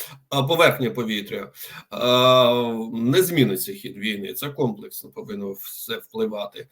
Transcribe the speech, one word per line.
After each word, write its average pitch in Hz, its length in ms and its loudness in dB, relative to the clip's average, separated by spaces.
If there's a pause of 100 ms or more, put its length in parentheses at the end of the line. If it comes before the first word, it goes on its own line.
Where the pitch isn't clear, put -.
(300)
а, 139 140 0
поверхня-повітря, 113 1080 0 (400)
е, 120 1080 4
не 143 240 4
зміниться 113 500 2
хід 98 240 -14
війни. 101 360 -6
Це 147 160 -8
комплексно 110 600 -6
повинно 101 420 -10
все - 460 -12
впливати. 107 760 -8